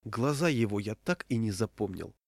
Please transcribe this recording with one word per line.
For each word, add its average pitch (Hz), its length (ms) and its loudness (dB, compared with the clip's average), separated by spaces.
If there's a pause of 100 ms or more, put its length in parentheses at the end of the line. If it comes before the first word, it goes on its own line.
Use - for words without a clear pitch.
Глаза 135 440 0
его 110 320 2
я 104 140 -6
так - 340 -4
и 123 80 2
не 113 140 2
запомнил. 98 680 -4 (120)